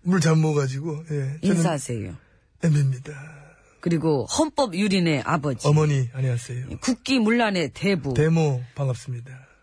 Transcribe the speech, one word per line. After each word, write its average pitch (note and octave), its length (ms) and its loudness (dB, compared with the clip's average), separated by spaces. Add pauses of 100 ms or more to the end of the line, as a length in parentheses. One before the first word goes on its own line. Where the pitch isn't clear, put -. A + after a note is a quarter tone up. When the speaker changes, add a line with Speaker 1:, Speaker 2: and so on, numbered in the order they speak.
Speaker 1:
물 F3+ 180 2
잘못 D#3 340 4
가지고, D3 560 -2
예. C#3+ 320 -4
저는 - 0 -
Speaker 2:
인사하세요. D3 720 0 (500)
Speaker 1:
엠비입니다. C#3+ 480 2 (680)
Speaker 2:
그리고 D#3 460 0
헌법 C#4 480 0
유린의 F3+ 500 2
아버지. D3 440 -2
Speaker 1:
어머니, D3 440 4
안녕하세요. B2+ 680 -4
Speaker 2:
국기문란의 A3+ 920 2
대부. C#3+ 400 -2
Speaker 1:
대모, D3+ 460 2 (140)
반갑습니다. B2+ 560 -6 (320)